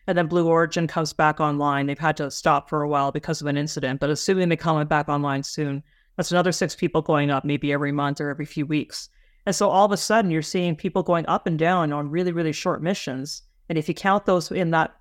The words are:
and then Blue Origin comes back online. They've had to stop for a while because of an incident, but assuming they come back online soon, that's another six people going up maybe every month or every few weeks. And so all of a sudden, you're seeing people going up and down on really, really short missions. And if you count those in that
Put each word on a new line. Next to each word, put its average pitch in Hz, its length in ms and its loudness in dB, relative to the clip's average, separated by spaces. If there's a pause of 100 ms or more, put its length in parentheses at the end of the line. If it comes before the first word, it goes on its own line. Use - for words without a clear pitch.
and 180 120 2
then 170 80 2
Blue 170 200 2
Origin 165 400 2
comes 156 280 -4
back 156 260 2
online. 143 460 0
They've 143 120 -4
had 156 200 0
to 143 120 -4
stop 143 380 0
for 151 140 -2
a 147 60 -2
while 139 220 0
because 156 300 -6
of 147 60 -6
an 143 100 0
incident, 139 440 -4
but 147 100 0
assuming 180 400 2
they 160 60 4
come 156 300 0
back 151 220 0
online 143 360 0
soon, 147 380 -4 (340)
that's 175 160 -2
another 180 200 4
six - 240 -4
people 165 240 0
going 147 300 2
up 139 160 0
maybe 143 260 0
every 143 200 0
month 143 280 -2
or 147 80 -4
every 143 160 -8
few 147 220 -6
weeks. - 420 -4 (380)
And 202 100 0
so 202 140 4
all 196 160 6
of - 60 0
a 202 40 2
sudden, 214 340 2
you're 156 120 0
seeing 175 340 -2
people 185 260 -2
going 170 260 0
up 185 180 0
and 165 120 0
down 160 360 2
on 147 160 -6
really, 180 200 0
really 165 220 -2
short 156 300 -4
missions. 147 580 -6 (300)
And 165 80 0
if 151 100 -2
you 160 60 -4
count 196 320 0
those 180 240 2
in 175 220 0
that 160 280 0